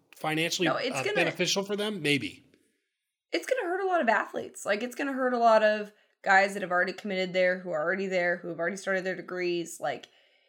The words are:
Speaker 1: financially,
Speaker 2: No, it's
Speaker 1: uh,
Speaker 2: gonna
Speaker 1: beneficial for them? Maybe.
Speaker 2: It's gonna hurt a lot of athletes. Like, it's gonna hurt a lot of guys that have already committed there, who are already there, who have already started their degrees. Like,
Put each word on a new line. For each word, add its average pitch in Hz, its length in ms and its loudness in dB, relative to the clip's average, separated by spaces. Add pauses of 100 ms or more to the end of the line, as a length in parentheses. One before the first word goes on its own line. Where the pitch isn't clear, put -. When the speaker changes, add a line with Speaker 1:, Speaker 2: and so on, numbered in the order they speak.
(160)
Speaker 1:
financially, 160 520 0
Speaker 2:
No, 165 80 2
it's - 200 -2
Speaker 1:
uh, 135 60 -2
Speaker 2:
gonna 415 140 -2
Speaker 1:
beneficial 170 460 0
for 202 140 -4
them? 208 240 -4
Maybe. 143 440 0 (920)
Speaker 2:
It's 349 120 -4
gonna 480 220 -2
hurt 381 140 -2
a 392 40 -2
lot 359 140 2
of 240 80 2
athletes. - 560 -2
Like, 214 180 0
it's 247 120 -8
gonna 277 180 -4
hurt 254 220 0
a 240 40 -2
lot 220 240 6
of 214 300 0 (300)
guys 196 320 4
that 196 80 -4
have 175 100 -6
already 180 220 2
committed 185 400 -2
there, 185 240 4
who 180 140 -8
are 151 100 -2
already 185 240 0
there, 180 320 0
who 175 100 -10
have 160 100 -8
already 185 200 -2
started 190 260 -2
their 185 120 -2
degrees. 175 640 -4
Like, 147 260 -4 (420)